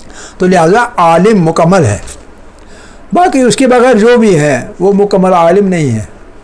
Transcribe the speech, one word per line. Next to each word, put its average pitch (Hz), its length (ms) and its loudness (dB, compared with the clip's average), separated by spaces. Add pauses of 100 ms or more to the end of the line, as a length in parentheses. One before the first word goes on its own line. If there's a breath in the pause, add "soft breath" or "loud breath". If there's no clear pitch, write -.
(400 loud breath)
तो 185 60 0
लिहाजा 180 360 2
आलिम 185 600 0
मुकम्मल 165 420 0
है। 101 180 -2 (1120 loud breath)
बाकी 349 300 0
उसके 247 240 0
बगैर 247 300 2
जो 233 200 2
भी 220 160 2
है 147 380 -2 (100)
वो 190 120 0
मुकम्मल 190 400 0
आलिम 175 320 2
नहीं 170 240 -2
है। 110 180 -6 (360)